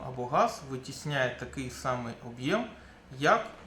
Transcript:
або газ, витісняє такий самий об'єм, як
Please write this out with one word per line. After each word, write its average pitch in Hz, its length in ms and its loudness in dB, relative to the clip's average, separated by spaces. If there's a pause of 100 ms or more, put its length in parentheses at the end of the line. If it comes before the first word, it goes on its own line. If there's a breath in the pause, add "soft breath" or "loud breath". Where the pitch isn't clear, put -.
або 127 200 -4
газ, 175 440 4
витісняє 131 680 0
такий 127 300 -6
самий 123 440 -2 (120)
об'єм, 131 400 0 (520 loud breath)
як 185 280 6 (200)